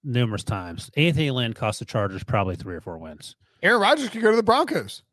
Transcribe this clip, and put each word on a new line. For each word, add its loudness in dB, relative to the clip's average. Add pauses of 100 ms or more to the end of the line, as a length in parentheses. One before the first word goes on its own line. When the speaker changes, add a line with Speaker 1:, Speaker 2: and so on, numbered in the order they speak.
Speaker 1:
numerous -2
times. -8
Anthony 2
Lynn -2
cost -4
the -10
Chargers -4
probably 0
three -12
or -10
four -12
wins. -18 (260)
Speaker 2:
Aaron 4
Rodgers 2
could -6
go 8
to 6
the 4
Broncos. 2 (100)